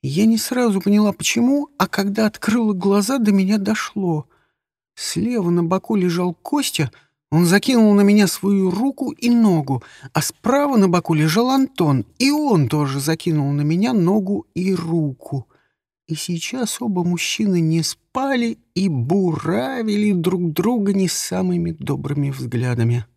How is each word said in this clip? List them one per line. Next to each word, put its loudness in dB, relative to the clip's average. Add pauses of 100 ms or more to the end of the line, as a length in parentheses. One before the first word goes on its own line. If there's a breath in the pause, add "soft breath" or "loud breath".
Я 0
не 2
сразу -2
поняла, 2
почему, 0
а 0
когда -2
открыла 0
глаза, 0
до 2
меня 2
дошло. -4 (680)
Слева -4
на 2
боку -2
лежал 0
Костя, -4 (380 soft breath)
он 4
закинул 4
на 6
меня 6
свою 0
руку -2
и -4
ногу, 2 (300 loud breath)
а 0
справа 0
на 6
боку 0
лежал 2
Антон, 0 (140)
и 2
он 2
тоже -2
закинул -2
на -2
меня 0
ногу 0
и -2
руку. -4 (600)
И -6
сейчас -6
оба -2
мужчины -2
не 0
спали -4 (160)
и 0
буравили 0
друг 0
друга 0
не 0
самыми -2
добрыми -4
взглядами. -2 (120)